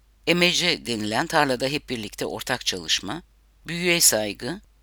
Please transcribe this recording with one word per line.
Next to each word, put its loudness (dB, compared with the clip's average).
emece 2
denilen 0
tarlada 2
hep -4
birlikte -6
ortak -4
çalışma, -4
büyüye 0
saygı, 0